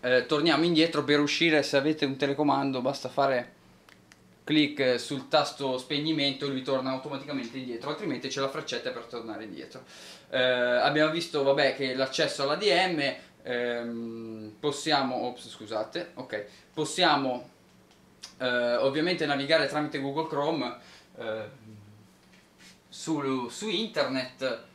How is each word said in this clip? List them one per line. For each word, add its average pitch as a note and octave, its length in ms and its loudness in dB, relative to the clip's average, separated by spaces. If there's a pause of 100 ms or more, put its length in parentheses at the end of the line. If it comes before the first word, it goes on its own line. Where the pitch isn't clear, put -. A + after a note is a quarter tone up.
Eh, B2 260 4
torniamo D#3 380 4
indietro. E3 400 4
Per D3 160 4
uscire, D3+ 420 4
se C#3+ 140 2
avete D3+ 280 2
un C3+ 120 0
telecomando, C#3 640 0
basta C3+ 280 -2
fare C3 440 0 (920)
clic C#3 540 4
sul C3 300 -6
tasto C#3+ 500 2
spegnimento, C#3+ 720 -2
lui C3 140 -4
torna C3 280 0
automaticamente C3 680 -6
indietro, B2 320 -6
altrimenti D3+ 380 -4
c'è C3+ 120 -4
la C3+ 80 0
freccetta C3+ 420 -6
per A#2+ 140 -10
tornare A2 400 -10
indietro. A#2+ 400 -14 (460)
Eh, C3 100 0
abbiamo B2+ 720 4
visto, E3 300 -2
vabbè, C#3 320 4
che C3 200 -2
l'accesso C#3 480 0
all'A C#3+ 140 2
D F#3+ 80 -4
M, E3+ 500 2 (280)
ehm, A#2 1160 -6
possiamo, C3+ 680 0
ops, A#2 220 -10
scusate, A2 680 -6
ok, - 320 -8 (280)
possiamo, C#3+ 760 0 (880)
eh, B2 380 2
ovviamente D#3 500 2
navigare C#3+ 420 2
tramite D3 320 -2
Google C#3 260 -2
Chrome, C#3+ 500 -2 (420)
eh, A2 260 -6 (1400)
su, C3+ 600 -2
su G#3 200 -8
internet. C3 960 -2 (100)